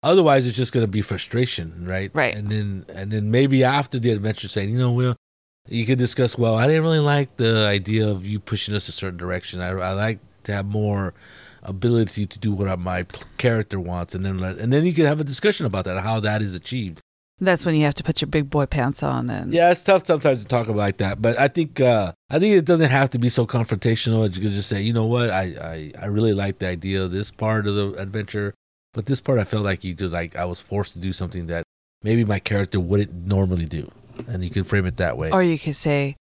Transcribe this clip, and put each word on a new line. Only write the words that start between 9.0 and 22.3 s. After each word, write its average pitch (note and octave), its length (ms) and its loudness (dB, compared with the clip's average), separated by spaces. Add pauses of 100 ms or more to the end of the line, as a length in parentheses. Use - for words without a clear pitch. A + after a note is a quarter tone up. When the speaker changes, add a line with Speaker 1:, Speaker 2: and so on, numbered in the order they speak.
Speaker 1:
direction. F2+ 420 -6
I, F2+ 120 -4
I F#2 200 -4
like G2+ 280 -2 (260)
to G#2 80 -4
have G2+ 120 -4
more G2+ 480 -2 (500)
ability G#2 600 0
to - 140 -12
do G#2 140 -2
what F#2+ 260 -2
my F2+ 240 -4
p-, - 180 -14 (160)
character A2+ 420 0
wants," F2 360 -6
and F#2 100 -4
then F#2+ 140 -2
let, F#2 180 -4
and A2+ 140 -2
then D3+ 140 4
you F3+ 80 0
can D#3 120 4
have D3+ 140 2
a D#3 60 -2
discussion D#3 400 -2
about F#2+ 200 -2
that, F#2 160 -4
how A2 200 -2
that G#2+ 200 0
is G2 140 -4
achieved. F#2+ 460 -8 (400)
Speaker 2:
That's F#3 240 2
when E3 100 2
you D3+ 80 4
have C#3+ 120 2
to - 80 -8
put - 180 -2
your D3 60 -2
big D3 220 0
boy C#3+ 160 2
pants C#3 380 -2
on. B2+ 260 -2
And F#2 240 -6
Speaker 1:
Yeah, E3+ 180 6
it's F3 120 0
tough F#3+ 220 4
sometimes C#3+ 360 2
to G#2 60 -14
talk A#2 200 0
about A2 100 0
like G2+ 200 0
that, G#2+ 240 -2
but A2+ 180 2
I C#3 100 4
think, D#3 320 -2
uh, A2 300 4 (180)
I C#3+ 100 2